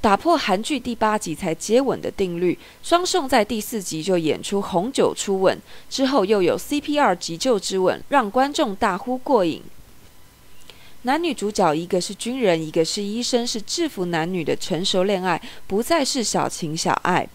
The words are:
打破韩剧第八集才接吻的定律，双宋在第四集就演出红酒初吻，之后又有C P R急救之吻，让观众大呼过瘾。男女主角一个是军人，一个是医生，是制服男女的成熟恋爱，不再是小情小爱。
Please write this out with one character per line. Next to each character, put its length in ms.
打 140
破 220
韩 240
剧 180
第 160
八 220
集 180
才 180
接 280
吻 200
的 80
定 300
律， 180
双 240
宋 220
在 160
第 160
四 220
集 200
就 160
演 240
出 200
红 300
酒 220
初 280
吻， 180
之 160
后 180
又 180
有 160
C 220
P 180
R 180
急 220
救 220
之 180
吻， 320
让 200
观 220
众 240
大 220
呼 200
过 260
瘾。 180
男 200
女 120
主 180
角 220
一 120
个 140
是 160
军 240
人， 200
一 120
个 140
是 160
医 200
生， 240
是 160
制 280
服 160
男 260
女 120
的 120
成 300
熟 180
恋 200
爱， 160
不 180
再 220
是 180
小 260
情 260
小 180
爱。 300